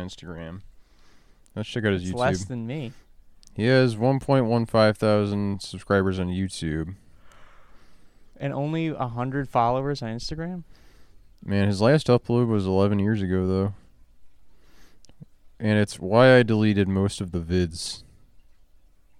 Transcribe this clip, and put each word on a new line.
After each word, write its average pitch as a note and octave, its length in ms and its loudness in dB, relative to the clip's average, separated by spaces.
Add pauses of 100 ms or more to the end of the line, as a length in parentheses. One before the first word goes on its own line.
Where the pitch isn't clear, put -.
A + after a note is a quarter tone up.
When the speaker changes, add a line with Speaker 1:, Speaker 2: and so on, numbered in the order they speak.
Speaker 1:
Instagram. E2+ 580 -14 (920)
Let's G#2+ 140 -8
check A2+ 160 -4
out G#2 80 2
his F2+ 100 0
Speaker 2:
It's F#2 100 -4
Speaker 1:
YouTube. - 60 -6
Speaker 2:
less A2 260 0
than A#2 220 -10
me. C3 260 -10 (640)
Speaker 1:
He G#2 120 -2
has B2+ 300 4
one B2+ 240 0
point C3+ 260 2
one A#2 200 0
five G#2+ 320 4
thousand G2+ 640 0
subscribers F#2+ 560 0
on F2+ 100 -2
YouTube. F2 680 -4 (1400)
Speaker 2:
And C#3 160 -6
only D#3 360 -4
a C3 200 -6
hundred C3 400 -6
followers C3 540 -2
on A2+ 140 -6
Instagram? E3 460 -10 (840)
Speaker 1:
Man, G2+ 220 0
his G2 140 0
last C#3 280 4
upload A#2+ 400 2
was G#2 180 0
eleven G2 320 2
years G2+ 240 0
ago, F#2 240 0
though. F#2+ 280 0 (1900)
And G#2+ 180 2
it's G#2 200 -2
why B2 380 6
I B2 80 6
deleted G#2+ 420 2
most F#2+ 340 0
of F2+ 120 -10
the F2+ 80 -4
vids. F2 640 -4 (1160)